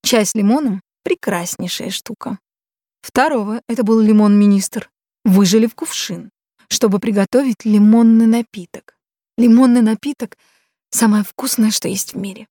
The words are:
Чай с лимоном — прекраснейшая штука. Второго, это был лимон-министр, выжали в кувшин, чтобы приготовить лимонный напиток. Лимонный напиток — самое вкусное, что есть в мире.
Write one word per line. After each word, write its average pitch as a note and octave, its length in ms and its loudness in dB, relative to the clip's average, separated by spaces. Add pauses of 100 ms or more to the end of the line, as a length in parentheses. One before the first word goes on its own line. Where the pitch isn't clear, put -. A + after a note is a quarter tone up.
Чай A3 220 0
с - 100 -8
лимоном — G#3+ 460 -2 (220)
прекраснейшая F3+ 840 -6
штука. - 500 -12 (600)
Второго, A#3 680 -4
это A#3 160 -4
был A3+ 160 2
лимон-министр, G#3 880 2 (340)
выжали G3+ 440 2
в - 80 -10
кувшин, - 560 -12 (380)
чтобы G3+ 300 -2
приготовить A#3 680 -2
лимонный A3+ 600 4
напиток. A3+ 720 -6 (400)
Лимонный A#3+ 440 6
напиток — A3 560 -4 (520)
самое G#3+ 340 0
вкусное, A3 480 -2
что - 160 -6
есть G3 260 -8
в C4 40 -12
мире. A3 340 -12